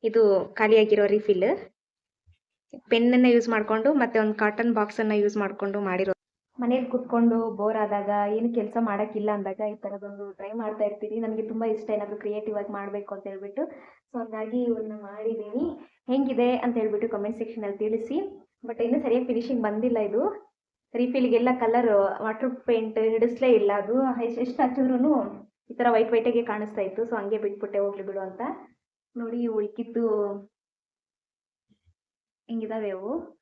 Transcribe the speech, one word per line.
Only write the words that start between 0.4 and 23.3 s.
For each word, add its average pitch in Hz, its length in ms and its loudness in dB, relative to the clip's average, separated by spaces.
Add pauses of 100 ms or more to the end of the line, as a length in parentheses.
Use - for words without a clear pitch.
ಖಾಲಿಯಾಗಿರೋ 214 520 6
ರಿಫಿಲ್. 202 420 2 (1400)
ಪೆನ್ನನ್ನ 247 380 6
ಯೂಸ್ 233 220 6
ಮಾಡ್ಕೊಂಡು 220 460 2
ಮತ್ತೆ 240 260 2
ಒಂದು 214 140 2
ಕಾಟನ್ 220 400 0
ಬಾಕ್ಸನ್ನ 214 380 0
ಯೂಸ್ 208 240 2
ಮಾಡ್ಕೊಂಡು 202 440 -4
ಮಾಡಿರೋ 190 340 0 (460)
ಮನೇಲಿ 247 260 0
ಕುತ್ಕೊಂಡು 233 640 2
ಬೋರ್ 214 260 -2
ಆದಾಗ, 208 340 -2 (180)
ಏನು 226 260 -2
ಕೆಲ್ಸ 214 260 -2
ಮಾಡಕ್ಕಿಲ್ಲ 214 500 -2
ಅಂದಾಗ 196 300 -4 (100)
ಈ 208 40 -10
ಥರದೊಂದು 202 580 -12
ಟ್ರೈ 196 200 -14
ಮಾಡ್ತಾ 214 320 -4
ಇರ್ತೀನಿ. 214 360 -4
ನನಗೆ 220 280 -4
ತುಂಬಾ 226 180 -4
ಇಷ್ಟ 214 240 -4
ಏನಾದ್ರು 208 260 -4
ಕ್ರಿಯೇಟಿವ್ 208 400 -6
ಆಗಿ 202 160 -6
ಮಾಡ್ಬೇಕು 202 420 -8
ಅಂತ 196 120 -12
ಹೇಳ್ಬಿಟ್ಟು. 202 360 -8 (440)
So 247 120 -10
ಹಂಗಾಗಿ 220 440 -4
ಇವನ್ನ 220 300 -2
ಮಾಡಿದ್ದೀನಿ. 214 720 -6 (420)
ಹೆಂಗಿದೆ 247 500 2
ಅಂತ 247 200 0
ಹೇಳ್ಬಿಟ್ಟು 214 320 0
ಕಾಮೆಂಟ್ 214 300 -4
ಸೆಕ್ಷನ್ 220 260 -8
ಅಲ್ಲಿ 202 140 -6
ತಿಳಿಸಿ. 226 380 -2 (500)
But 226 160 -6
ಇನ್ನೂ 240 180 2
ಸರಿಯಾಗಿ 254 260 2
ಫಿನಿಶಿಂಗ್ 240 360 -2
ಬಂದಿಲ್ಲ 220 360 0
ಇದು. 214 240 0 (720)
ರೀಫಿಲ್‌ಗೆಲ್ಲ 247 540 2 (120)
ಕಲರ್ 233 300 4 (320)
ವಾಟರ್ 220 340 -4
ಪೇಂಟ್ 226 420 0
ಹಿಡಿಸ್ಲೇ 226 540 4